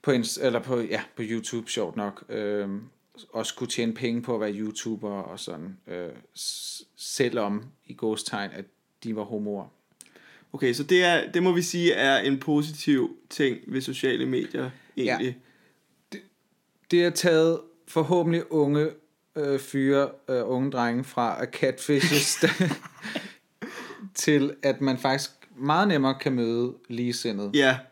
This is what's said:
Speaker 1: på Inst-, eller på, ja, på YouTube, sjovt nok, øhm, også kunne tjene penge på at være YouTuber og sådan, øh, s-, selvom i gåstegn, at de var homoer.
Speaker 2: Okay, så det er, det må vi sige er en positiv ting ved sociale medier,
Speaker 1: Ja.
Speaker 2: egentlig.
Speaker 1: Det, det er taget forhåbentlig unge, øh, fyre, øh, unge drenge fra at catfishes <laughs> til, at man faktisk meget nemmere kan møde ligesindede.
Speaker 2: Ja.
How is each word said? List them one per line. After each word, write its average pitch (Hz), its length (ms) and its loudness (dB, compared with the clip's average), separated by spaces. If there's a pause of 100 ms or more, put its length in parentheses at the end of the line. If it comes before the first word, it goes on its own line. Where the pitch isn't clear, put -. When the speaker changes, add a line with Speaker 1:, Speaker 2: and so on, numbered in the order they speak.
Speaker 1:
på 147 100 0
Inst-, 120 340 0
eller 120 140 2
på, 123 200 -2
ja, 101 220 -4 (140)
på 127 100 -10
YouTube, 113 460 -6
sjovt 98 240 -4
nok, 101 340 -6
øhm, 104 520 -4 (520)
også 110 220 -4
kunne 123 120 -6
tjene 113 260 -2
penge 117 280 -4
på 120 140 -4
at 104 60 -2
være 107 120 -2
YouTuber 107 560 -6
og 98 300 -8
sådan, 87 380 -12 (100)
øh, 90 220 -8 (260)
s-, - 480 -10 (140)
selvom 113 680 -2 (220)
i - 80 -18
gåstegn, 107 600 -4
at 98 120 -14 (380)
de 110 120 -6
var 107 80 -4
homoer. 104 420 -6 (880)
Speaker 2:
Okay, 131 200 2
så 139 100 -2
det 180 200 6
er, 175 280 4
det 175 120 2
må 185 80 4
vi 175 100 2
sige 170 320 2
er 135 260 4
en 135 200 2
positiv 147 760 0 (120)
ting 131 380 0
ved 127 140 -4
sociale 131 440 -2
medier, 131 440 -4 (280)
Speaker 1:
Ja. 135 60 -2
Speaker 2:
egentlig. 123 340 -2 (760)
Speaker 1:
Det, 202 100 -14 (680)
det 175 140 6
er 175 40 4
taget 165 500 4 (280)
forhåbentlig 165 640 2
unge, 151 380 4 (460)
øh, 143 240 0
fyre, 139 500 2 (200)
øh, 127 200 2
unge 131 220 0
drenge 120 320 0
fra - 400 0
at 123 100 -6
catfishes 147 920 2
<laughs> - 1700 -4
til, 147 500 2
at 135 180 0
man 135 160 2
faktisk 135 340 0 (260)
meget 156 300 2
nemmere 135 340 4
kan 143 120 0
møde 120 400 0 (160)
ligesindede. 117 640 -2
Speaker 2:
Ja. 135 240 6 (140)